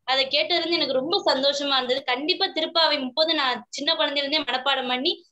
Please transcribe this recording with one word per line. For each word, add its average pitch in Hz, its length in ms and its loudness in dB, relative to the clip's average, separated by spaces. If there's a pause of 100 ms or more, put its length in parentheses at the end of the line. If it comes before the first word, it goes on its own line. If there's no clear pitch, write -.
அதை 262 220 0
கேட்டதுல 311 320 2
இருந்து 339 160 -2
எனக்கு 285 180 0
ரொம்ப 302 420 0
சந்தோஷமா 277 420 0
இருந்தது. 254 280 -2
கண்டிப்பா 311 420 0
திருப்பாவை 320 540 0
முப்பது 294 340 0
நான் 254 340 -2
சின்ன 294 260 -2
குழந்தையில 285 220 0
இருந்தே 285 260 0
மனப்பாடம் 262 440 0
பண்ணி 254 460 -2